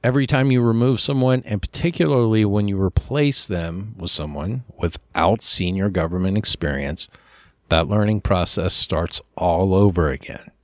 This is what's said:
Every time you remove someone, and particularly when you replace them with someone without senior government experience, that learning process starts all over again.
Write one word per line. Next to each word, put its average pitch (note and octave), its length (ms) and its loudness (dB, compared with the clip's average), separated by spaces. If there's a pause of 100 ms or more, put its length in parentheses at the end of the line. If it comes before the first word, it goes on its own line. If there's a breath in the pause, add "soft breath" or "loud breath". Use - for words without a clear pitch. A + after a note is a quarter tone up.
Every C3 220 2
time C3+ 260 2
you B2 100 4
remove A#2 400 4
someone, B2+ 440 2
and G#2 160 -2
particularly B2 840 2
when G#2 220 0
you G2 140 -2
replace C3+ 640 0
them F2+ 520 -6
with E2+ 140 -4
someone D#2 520 -4 (140)
without E2 640 -2
senior F#2+ 480 0
government F2+ 480 -2
experience, C#2+ 680 -4 (640 soft breath)
that E2 200 2
learning G#2 320 0
process F2 520 0
starts - 480 -4 (140)
all F2+ 400 2
over F2+ 340 4
again. C2+ 400 -10 (140)